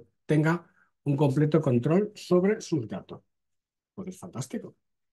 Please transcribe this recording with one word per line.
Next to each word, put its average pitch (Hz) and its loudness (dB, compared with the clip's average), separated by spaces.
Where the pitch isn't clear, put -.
tenga 156 0
un 143 0
completo 147 2
control 151 2
sobre 190 2
sus 123 -4
datos. - -14
Pues 185 -12
es 185 -14
fantástico. 185 -12